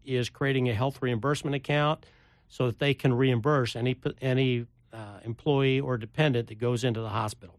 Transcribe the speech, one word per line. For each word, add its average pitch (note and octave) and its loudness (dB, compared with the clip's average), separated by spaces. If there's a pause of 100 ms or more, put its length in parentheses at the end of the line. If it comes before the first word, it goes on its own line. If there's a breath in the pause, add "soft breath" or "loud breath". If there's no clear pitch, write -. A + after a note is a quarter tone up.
is B2 -2
creating C3+ 0
a A2+ 0
health B2+ -2
reimbursement C3+ 0
account, D3 0 (420 soft breath)
so - -2
that A#2 -2
they C#3+ 2
can C3 2
reimburse B2+ 2
any B2+ 0
p-, - -6
any, B2+ 0 (260)
uh, G#2 -16
employee C3+ 0
or B2+ -4
dependent A#2 0
that A2 -14
goes A#2+ 0
into A2+ 0
the A2+ -8
hospital. G#2+ -6